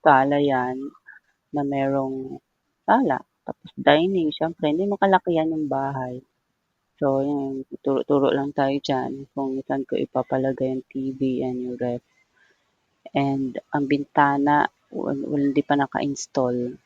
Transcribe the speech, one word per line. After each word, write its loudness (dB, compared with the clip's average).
Sala 6
yan -2
na -2
merong -4
sala. 2
Tapos -14
dining, 2
syempre, -2
hindi 0
makalaki 2
yan 0
yung -4
bahay. -4
So, 2
yun, -4
turo-turo 2
lang -2
tayo 0
dyan -4
kung -6
saan -4
ko -4
ipapalagay -2
yung -4
T -6
V -2
and -6
yung -8
ref. -4
And 0
ang 0
bintana, 2
wal-, -4
wal-, 0
hindi 2
pa 0
naka-install. -2